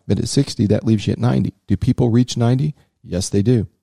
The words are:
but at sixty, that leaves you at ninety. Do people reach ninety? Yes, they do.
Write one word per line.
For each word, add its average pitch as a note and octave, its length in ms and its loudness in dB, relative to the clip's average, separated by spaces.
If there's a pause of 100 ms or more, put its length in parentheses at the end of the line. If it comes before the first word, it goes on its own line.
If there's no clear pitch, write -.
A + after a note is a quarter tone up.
but G2+ 120 0
at A#2 100 -4
sixty, - 380 0
that G#2 180 0
leaves G#2+ 220 0
you G#2 40 2
at - 80 -4
ninety. B2 340 0 (140)
Do - 80 0
people B2 340 0
reach A#2+ 280 0
ninety? C3 380 0 (280)
Yes, F#2 240 -6
they G2+ 140 0
do. A2 260 2 (160)